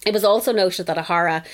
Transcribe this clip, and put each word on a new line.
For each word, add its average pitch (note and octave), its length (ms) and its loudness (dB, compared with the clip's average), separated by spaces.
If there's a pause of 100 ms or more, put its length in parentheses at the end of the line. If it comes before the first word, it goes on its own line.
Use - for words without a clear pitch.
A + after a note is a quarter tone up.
It G#3+ 100 0
was G3+ 80 0
also A3 280 2
noted F#3 360 0
that E3 100 -2
O'Hara E3 460 0 (100)